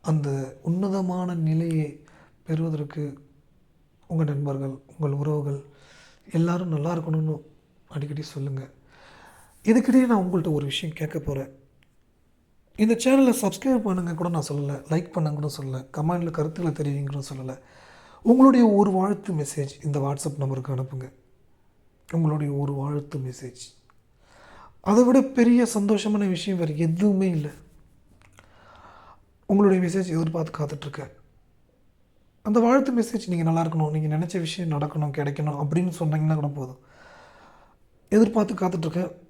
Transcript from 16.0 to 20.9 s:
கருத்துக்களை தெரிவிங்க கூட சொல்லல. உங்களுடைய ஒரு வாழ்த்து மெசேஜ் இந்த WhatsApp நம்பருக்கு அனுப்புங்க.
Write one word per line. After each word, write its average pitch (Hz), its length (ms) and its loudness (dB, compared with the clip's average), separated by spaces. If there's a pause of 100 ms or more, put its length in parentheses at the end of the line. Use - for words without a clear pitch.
கருத்துக்களை 160 400 -2
தெரிவிங்க 143 340 -4
கூட 139 200 -8
சொல்லல. 131 220 -10 (800)
உங்களுடைய 254 320 10 (160)
ஒரு 202 200 6
வாழ்த்து 196 420 -2
மெசேஜ் 139 320 -6 (140)
இந்த 143 180 -2
WhatsApp 139 380 -6
நம்பருக்கு 135 320 -4
அனுப்புங்க. 131 320 -8 (1080)